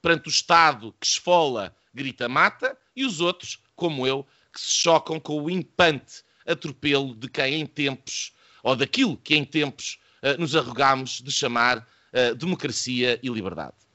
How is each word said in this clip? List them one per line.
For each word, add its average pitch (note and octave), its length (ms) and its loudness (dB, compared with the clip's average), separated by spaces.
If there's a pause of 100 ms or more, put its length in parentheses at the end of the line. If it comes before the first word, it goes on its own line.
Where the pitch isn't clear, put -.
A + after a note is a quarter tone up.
perante E3+ 260 0
o - 20 -12
Estado D3 680 2
que - 60 -10
esfola, C3+ 680 0 (180)
grita B2+ 340 -6
mata, G3 480 0 (200)
e C4 100 -4
os F3+ 160 -4
outros, - 380 -4 (160)
como C#3+ 320 -2
eu, C#3 180 -2 (260)
que - 100 -14
se - 100 -6
chocam D#3+ 480 2
com D3+ 240 -6
o D#3 60 -4
impante E3+ 720 0 (240)
atropelo C#3 680 -2
de A2+ 160 -14
quem D3 320 0
em D3 60 -4
tempos, - 680 -6 (300)
ou B2+ 120 4
daquilo D3 420 0
que - 180 0
em D3 80 2
tempos, - 560 -4 (240)
eh, C#3 140 0
nos D#3+ 180 -2
arrogámos C3 640 0
de C3+ 100 -12
chamar, A#2+ 560 0 (260)
eh, B2 200 2
democracia B2 880 -2
e C3 80 -6
liberdade. F#2 460 -8 (200)